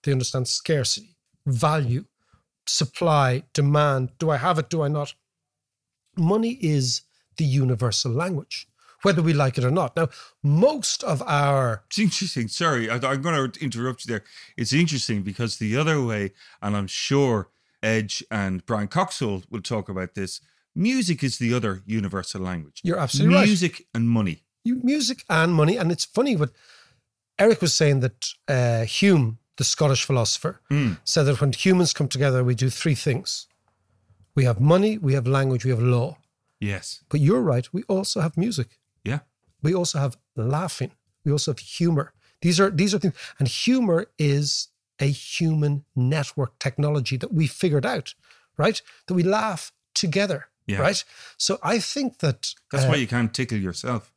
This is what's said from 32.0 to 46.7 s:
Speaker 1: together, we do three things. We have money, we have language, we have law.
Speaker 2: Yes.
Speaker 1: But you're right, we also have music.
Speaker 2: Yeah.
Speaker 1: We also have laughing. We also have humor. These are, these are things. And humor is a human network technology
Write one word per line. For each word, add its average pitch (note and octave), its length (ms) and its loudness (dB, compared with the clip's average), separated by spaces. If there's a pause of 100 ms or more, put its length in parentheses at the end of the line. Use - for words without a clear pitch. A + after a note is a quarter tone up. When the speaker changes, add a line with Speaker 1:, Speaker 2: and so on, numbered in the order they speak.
Speaker 1:
together, B2+ 360 0
we B2 100 2
do B2+ 160 0
three D3+ 240 -2
things. - 520 -4 (880)
We C3+ 100 2
have A2+ 160 2
money, F#3+ 380 4
we C#3 160 0
have B2 120 0
language, C3 380 0
we C3 60 0
have A2+ 120 0
law. B2 360 0 (420)
Speaker 2:
Yes. G2+ 480 -6
Speaker 1:
But D3+ 120 0
you're F#3+ 200 4
right, B2+ 320 0
we G3 160 -6
also G3 320 -2
have D#3+ 160 -2
music. E3+ 420 -4 (260)
Speaker 2:
Yeah. C3 160 -4 (420)
Speaker 1:
We D#3+ 120 2
also F3 240 -2
have C#3 200 -4 (180)
laughing. C3+ 560 -4 (320)
We C#3+ 80 0
also D3 200 0
have A#2 60 -6
humor. E3 540 -2 (300)
These E3+ 180 2
are, G3 100 6
these F#3+ 240 0
are F#3+ 60 0
things. E3 140 0 (240)
And C3+ 100 2
humor G#3+ 580 2 (120)
is C#3+ 500 0 (320)
a C#3 60 2
human D3 800 0 (120)
network C3+ 640 -2
technology C#3+ 580 -2